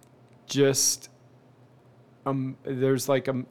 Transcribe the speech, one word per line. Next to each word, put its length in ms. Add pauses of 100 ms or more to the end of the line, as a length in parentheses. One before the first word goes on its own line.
(460)
just, 640 (1200)
um, 380
there's, 440
like, 200
a, 220